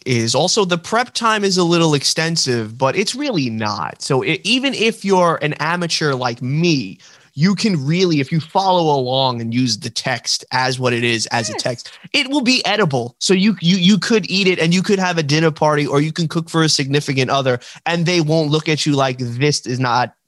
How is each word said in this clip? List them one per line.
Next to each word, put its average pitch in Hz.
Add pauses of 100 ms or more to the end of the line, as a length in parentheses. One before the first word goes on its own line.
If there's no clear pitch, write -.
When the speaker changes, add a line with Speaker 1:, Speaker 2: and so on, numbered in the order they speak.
Speaker 1:
is 117
also 180
the 175
prep 233
time 220
is 190
a 185
little 165
extensive, 131
but 135
it's 214
really 240
not. 107
So 135
it, 151
even 254
if 214
you're 180
an 151
amateur 160
like 123
me, 139 (360)
you 185
can 175
really, 170
if 135
you 165
follow 180
along 127
and 113
use 120
the -
text -
as 127
what 127
it 117
is, 117
as 117
a -
Speaker 2:
Yes. -
Speaker 1:
text, - (200)
it 277
will 285
be 240
edible. 147
So -
you, 190
you, 170
you 185
could 214
eat 190
it 180
and 165
you 185
could 196
have 180
a 160
dinner 156
party, 147
or 143
you 156
can 160
cook 165
for 165
a 156
significant 135
other 131 (260)
and 170
they 180
won't 156
look 156
at 151
you 147
like, 135
"This 127
does 127
not 123 (140)